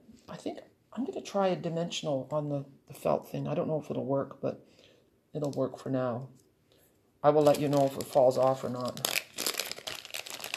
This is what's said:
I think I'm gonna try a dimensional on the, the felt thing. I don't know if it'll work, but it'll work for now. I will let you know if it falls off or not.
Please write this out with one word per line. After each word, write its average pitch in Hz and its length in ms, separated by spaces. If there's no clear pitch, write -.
I 175 80
think - 220
I'm 247 120
gonna - 180
try 196 260
a 180 80
dimensional 160 760
on 151 180
the, 143 160
the - 80
felt - 340
thing. 143 200
I 143 60
don't - 120
know 156 160
if - 80
it'll 123 140
work, 139 360
but - 240
it'll 143 180
work 131 260
for 135 120
now. 127 380
I 147 60
will 151 120
let 147 160
you 147 100
know 139 180
if 135 100
it - 80
falls 131 340
off 131 240
or - 60
not. 123 520